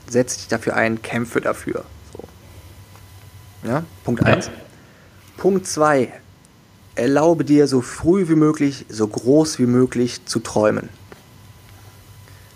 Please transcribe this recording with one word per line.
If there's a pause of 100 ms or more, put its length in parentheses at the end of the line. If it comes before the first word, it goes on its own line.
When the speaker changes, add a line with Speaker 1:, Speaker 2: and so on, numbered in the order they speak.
Speaker 1:
setz
dich
dafür
ein,
kämpfe
dafür. (280)
So. (1400)
Ja, (200)
Punkt
Speaker 2:
Ja.
Speaker 1:
eins. (840)
Punkt
zwei, (840)
erlaube
dir,
so
früh
wie
möglich,
so
groß
wie
möglich
zu
träumen. (1700)